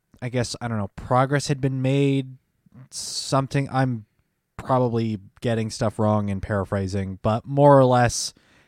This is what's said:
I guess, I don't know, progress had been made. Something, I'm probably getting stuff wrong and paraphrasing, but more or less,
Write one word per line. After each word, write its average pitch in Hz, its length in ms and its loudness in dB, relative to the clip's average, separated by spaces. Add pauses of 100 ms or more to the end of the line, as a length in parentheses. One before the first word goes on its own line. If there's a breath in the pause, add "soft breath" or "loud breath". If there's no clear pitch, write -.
(220)
I 127 80 -8
guess, 117 320 -4
I 117 60 -6
don't 113 100 -4
know, 101 180 -6
progress 131 520 0
had 139 140 -2
been 131 200 -2
made. 135 560 0 (540)
Something, - 800 -4
I'm 123 340 -2 (520)
probably 117 640 0 (220)
getting 113 280 -2
stuff 107 300 -4
wrong 107 300 2
and 98 120 -4
paraphrasing, 95 800 -4
but 110 240 -2
more 139 320 6
or 135 80 8
less, 123 480 0 (340 soft breath)